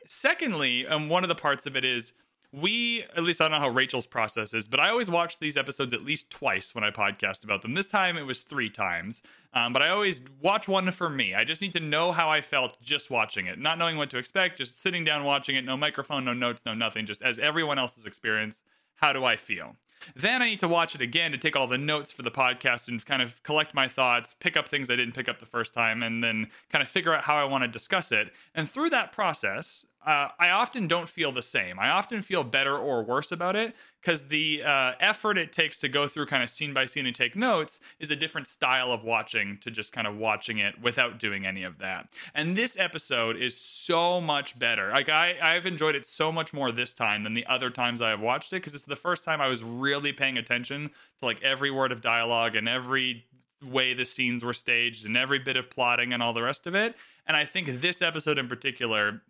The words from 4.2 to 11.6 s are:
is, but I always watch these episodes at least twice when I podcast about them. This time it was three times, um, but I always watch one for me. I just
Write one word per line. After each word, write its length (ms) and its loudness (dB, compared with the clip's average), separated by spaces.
is, 140 -2
but 100 2
I 100 6
always 220 2
watch 300 0
these 160 -2
episodes 360 -2
at 120 -4
least 260 -4
twice 440 -2
when 100 -2
I 60 2
podcast 540 -2
about 180 -2
them. 120 -6
This 140 -2
time 280 2
it 60 -6
was 200 -6
three 280 -4
times, 520 -4
um, 200 0
but 100 4
I 60 6
always 340 0
watch 280 2
one 240 4
for 180 -2
me. 240 0
I 100 4
just 160 -2